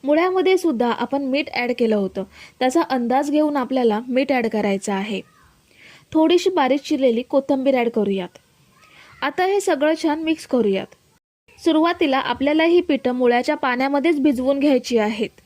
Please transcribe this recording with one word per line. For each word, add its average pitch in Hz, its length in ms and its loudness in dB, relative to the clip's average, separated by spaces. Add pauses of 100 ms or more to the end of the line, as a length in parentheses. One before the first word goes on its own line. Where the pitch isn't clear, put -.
मुळ्यामध्ये 359 540 2
सुद्धा 240 340 0
आपण 277 320 -4
मीठ 269 280 -2
ॲड 247 260 -4
केलं 226 180 2
होतं, 196 280 -4 (360)
त्याचा 254 300 2
अंदाज 262 420 0
घेऊन 294 260 2
आपल्याला 240 500 0
मीठ 262 240 0
ॲड 240 160 0
करायचं 208 460 -2
आहे. 196 260 -6 (920)
थोडीशी 339 380 4
बारीक 285 320 0
चिरलेली 254 420 0
कोथिंबीर 269 520 0
ॲड 240 140 0
करूयात. 196 480 -4 (840)
आता 370 240 -2
हे 392 160 2
सगळं 311 320 0 (100)
छान 311 200 0
मिक्स 311 240 -4
करूयात. 196 480 -2 (640)
सुरुवातीला 320 600 2
आपल्याला 302 460 0
ही 339 160 4
पिठं 262 340 -2
मुळ्याच्या 247 420 0
पाण्यामध्येच 277 640 0
भिजवून 269 400 0
घ्यायची 254 400 2
आहेत. 214 300 -2 (160)